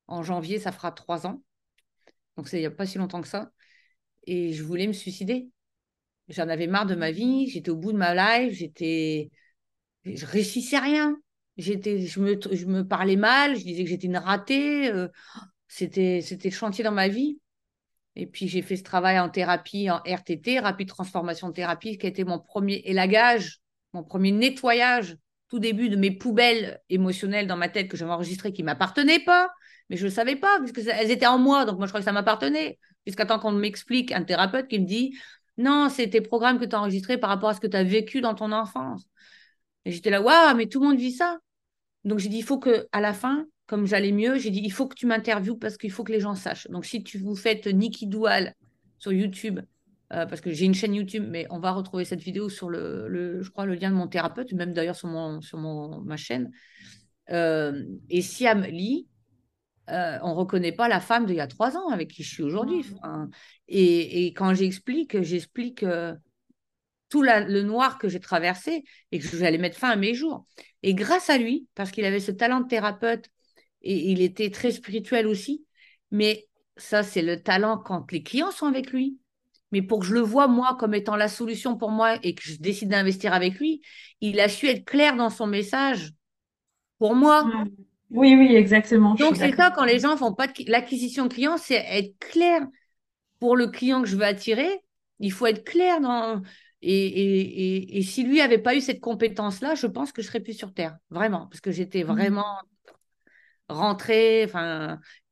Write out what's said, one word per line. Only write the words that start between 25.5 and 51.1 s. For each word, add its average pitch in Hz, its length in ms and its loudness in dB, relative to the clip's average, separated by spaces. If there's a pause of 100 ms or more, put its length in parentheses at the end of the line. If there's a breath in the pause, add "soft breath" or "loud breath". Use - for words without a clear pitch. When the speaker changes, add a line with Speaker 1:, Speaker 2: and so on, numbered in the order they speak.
Speaker 1:
début 220 300 0
de 202 60 0
mes 196 160 2
poubelles 233 800 2
émotionnelles 190 560 0
dans 185 120 -4
ma 175 120 -2
tête 190 180 -4
que 185 100 -12
j'avais 165 140 -6
enregistrées, 180 400 -6
qui 180 120 -8
ne - 20 -4
m'appartenaient 269 580 2
pas, 359 280 4 (380 soft breath)
mais 185 80 -6
je 190 80 -4
ne 196 40 0
savais 233 280 -2
pas, 392 220 4
puisque 240 220 -6
ça, 214 140 -2
elles 220 160 2
étaient 247 160 4
en 254 100 6
moi, 269 280 6
donc 196 120 -2
moi, 196 80 -2
je 190 60 -6
crois 208 100 -4
que 190 40 -2
ça 202 80 0
m'appartenait. 247 640 0 (260)
Jusqu'à 196 220 -4
temps 220 100 2
qu'on 214 140 -2
m'explique, 214 600 -2
un 180 120 -2
thérapeute 190 440 0
qui 214 120 -2
me 185 60 2
dit, « 247 300 -4 (420 loud breath)
Non, 277 320 2
c'est 233 200 -2
tes 220 120 2
programmes 240 380 2
que 240 60 -4
t'as 226 140 -2
enregistrés 202 380 -2
par 208 120 -2
rapport 202 200 0
à 214 40 0
ce 202 60 -8
que 214 80 -4
t'as 190 160 0
vécu 220 380 0
dans 226 120 0
ton 214 180 -6
enfance. » 220 520 -6 (840)
Et 180 60 -8
j'étais 175 180 -4
là, « 202 140 4
Waouh, 302 320 8
mais 226 120 0
tout 269 140 -2
le 277 60 4
monde 277 100 6
vit 247 160 -2
ça. » 349 240 -2 (680)
Donc, 208 140 0
j'ai 196 100 -2
dit, 214 80 -4
Il 220 60 -6
faut 269 160 -2
que, 247 320 2
à 208 100 -2
la 208 120 0
fin, 269 320 -4 (220)
comme 208 200 -2
j'allais 202 240 2
mieux, 226 260 2
j'ai 220 140 -4
dit, 196 120 -2
il 208 80 -4
faut 269 160 -4
que - 80 -14
tu 247 120 -2
m'interviewes 220 500 0
parce 220 200 -8
qu'il 202 140 -8
faut 220 120 -10
que 208 80 -8
les 220 80 0
gens 202 160 -4
sachent. - 340 -10
Donc, 180 160 -10
si 208 180 -10
tu - 140 -14
vous 196 180 -6
faites 214 300 -2
Niki 214 400 0
Doual 202 480 0 (460)
sur 202 120 -6
YouTube, 190 480 -2 (540)
euh, 165 140 -4
parce - 120 -10
que 180 120 -8
j'ai 160 140 0
une 190 100 6
chaîne 202 180 -2
YouTube, 202 340 -6